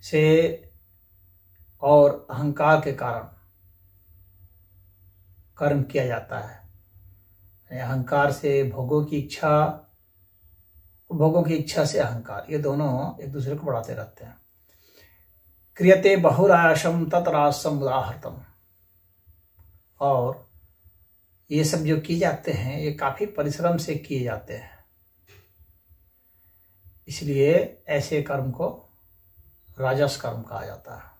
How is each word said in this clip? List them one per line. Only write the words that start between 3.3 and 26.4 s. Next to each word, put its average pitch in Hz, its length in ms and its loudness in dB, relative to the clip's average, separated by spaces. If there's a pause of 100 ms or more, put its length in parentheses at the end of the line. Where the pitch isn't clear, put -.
कर्म 143 260 0
किया 127 240 -2
जाता 117 320 -8
है। - 180 -14 (1160)
यानी 127 80 -10
अहंकार 135 520 0
से 139 380 0
भोगों 131 340 -2
की 147 140 -4
इच्छा, 151 480 0 (1500)
भोगों 160 300 2
की 160 120 -2
इच्छा 147 300 -2
से 143 140 -2
अहंकार, 113 520 -6
ये 151 80 -4
दोनों 143 680 -4
एक 139 80 -12
दूसरे 135 240 -6
को 151 100 -10
बढ़ाते 120 280 -6
रहते - 300 -14
हैं। 117 120 -20 (1400)
"क्रियते 190 400 6
बहुरायासम 165 920 4
ततरासम 151 720 0
उदाहृतम।" 131 600 -6 (1600)
और 131 500 -2 (1000)
ये 151 140 2
सब 160 140 0
जो 156 220 0
किए 170 180 -4
जाते 170 340 -2
हैं, 131 280 -4
ये 151 120 -4
काफ़ी 147 340 -4
परिश्रम 165 500 -2
से 156 200 -4
किए 131 280 -6
जाते 110 320 -8
हैं, - 280 -20 (2250)